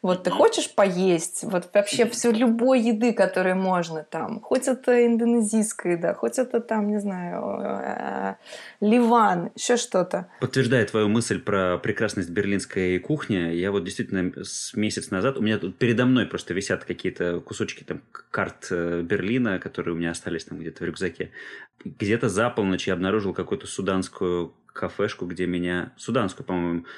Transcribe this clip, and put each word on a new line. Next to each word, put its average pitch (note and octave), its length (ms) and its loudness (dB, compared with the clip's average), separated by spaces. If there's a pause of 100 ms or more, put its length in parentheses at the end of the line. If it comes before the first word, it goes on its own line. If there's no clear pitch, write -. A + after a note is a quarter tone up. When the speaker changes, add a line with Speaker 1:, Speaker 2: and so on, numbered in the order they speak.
Speaker 1:
Вот F3+ 200 2
ты F3+ 80 2
Speaker 2:
Мгм. - 80 -2
Speaker 1:
хочешь F#4+ 360 4
поесть, F3+ 680 2
вот F3+ 280 -2
вообще G#3 320 4
Speaker 2:
Мгм. A#3 80 -4
Speaker 1:
всю, A#3+ 180 2
любой A#3 500 4
еды, A3+ 320 2
которую F#3 440 2
можно F3 460 0
там, - 380 -6
хоть B3+ 260 0
это B3 400 4
индонезийская A3 880 2
еда, E3+ 220 0
хоть A3+ 240 -2
это B3 220 0
там, G#3+ 280 0
не G#3 100 0
знаю, F#3+ 640 -6
э, - 760 -6 (460)
Ливан, A3 760 4
еще A#3+ 220 0
что-то. F3+ 500 -2 (140)
Speaker 2:
Подтверждая A#2+ 440 2
твою G#2+ 240 2
мысль A2 300 2
про F#2 380 0
прекрасность G2+ 540 -2
берлинской F#2 680 0
кухни, F#2 560 -2
я F#2 160 0
вот G2 120 0
действительно F#2 480 -4 (120)
с - 320 -10
месяц G#2 360 -2
назад, G#2 260 0
у - 40 -2
меня G#2+ 180 2
тут F#2+ 180 -6
передо A#2+ 280 4
мной B2+ 200 6
просто - 300 -8
висят G2 300 -2
какие-то F2 560 -4
кусочки - 420 -8
там - 180 -8 (100)
к-, - 200 -20
карт, - 400 -6
э, E2+ 320 -2
Берлина, G2+ 560 0
которые E2+ 360 -6
у - 20 -6
меня E2+ 140 -2
остались E2 340 -6
там E2 140 -12
где-то D#2+ 240 -10
в F2 40 -4
рюкзаке. F2+ 440 -6 (540)
Где-то A#2 440 0
за A2 200 2
полночь F#2+ 380 0
я F#2+ 60 0
обнаружил F#2+ 400 0
какую-то F#2+ 340 -6
суданскую F#2 840 -2 (200)
кафешку, G2+ 520 -4
где F2 220 -4
меня, F2 500 -2
суданскую, A2+ 500 -4
по-моему, F2 380 -2 (120)